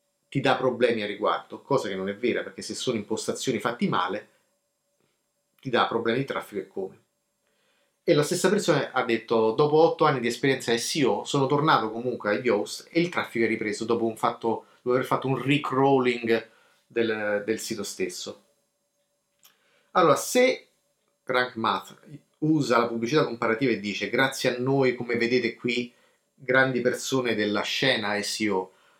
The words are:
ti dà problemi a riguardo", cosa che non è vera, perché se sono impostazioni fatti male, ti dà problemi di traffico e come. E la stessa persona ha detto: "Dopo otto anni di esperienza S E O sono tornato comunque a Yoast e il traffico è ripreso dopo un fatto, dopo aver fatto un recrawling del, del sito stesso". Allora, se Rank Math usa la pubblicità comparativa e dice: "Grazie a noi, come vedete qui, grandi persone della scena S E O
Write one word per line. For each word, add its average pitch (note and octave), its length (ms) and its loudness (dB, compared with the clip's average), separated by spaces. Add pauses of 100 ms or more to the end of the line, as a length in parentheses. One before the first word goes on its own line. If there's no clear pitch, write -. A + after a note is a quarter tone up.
(300)
ti C#3 100 -4
dà C3 160 2
problemi A#2+ 460 2
a G#2 60 -4
riguardo", G2 540 -4
cosa C3 260 0
che G2 80 -6
non F#2+ 140 -4
è G2+ 60 -6
vera, G2+ 280 -2
perché F#2+ 180 -14
se G2+ 140 -10
sono B2 200 -4
impostazioni A2 640 -4
fatti A#2+ 280 -2
male, F#2 420 -4 (1300)
ti C3 120 -10
dà G#2 160 2
problemi A2+ 320 0
di C#3 60 -2
traffico - 360 -6
e - 60 -14
come. - 340 -10 (1000)
E F3 100 4
la D3 100 4
stessa F3+ 240 0
persona F3 460 2
ha B2+ 100 0
detto: A2+ 480 2
"Dopo D3 240 2
otto D#3+ 300 4
anni C#3 160 2
di A#2 60 -2
esperienza B2+ 480 0
S A#2 200 -4
E D#3 80 2
O A2 220 2
sono C#3 200 2
tornato C#3 460 2
comunque A#2 380 -4
a G#2 100 2
Yoast G#2 500 -2
e E3+ 120 0
il E3+ 80 -2
traffico A2+ 340 -2
è A2 60 4
ripreso G#2+ 340 -4
dopo A#2 220 0
un A2+ 100 -2
fatto, - 520 -2 (100)
dopo B2 180 0
aver C3 100 0
fatto C3 220 -2
un B2+ 140 -2
recrawling B2+ 1080 2 (380)
del, G#2+ 580 -2
del G#2+ 140 0
sito G#2 240 -6
stesso". - 600 -8 (1500)
Allora, E3 240 6
se - 520 2 (580)
Rank B2 320 -2
Math G#2 420 -2 (400)
usa C#3 380 2
la A#2 100 4
pubblicità A#2 380 0
comparativa A#2 480 0
e G2+ 80 -2
dice: G2+ 280 -4
"Grazie B2+ 460 0
a B2 40 -6
noi, C3 360 2
come A#2+ 220 -4
vedete A#2 380 0
qui, A#2+ 380 -4 (400)
grandi C3 460 0
persone A#2+ 560 -2
della G#2 260 0
scena G#2+ 600 -2
S - 180 -6
E G#2+ 100 0
O F#2+ 220 -2 (280)